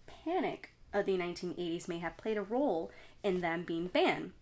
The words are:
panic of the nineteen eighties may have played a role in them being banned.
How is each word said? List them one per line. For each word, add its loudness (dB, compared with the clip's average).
panic -2
of 4
the 4
nineteen -2
eighties -2
may -2
have -4
played -2
a 0
role 2
in 2
them 0
being -2
banned. 2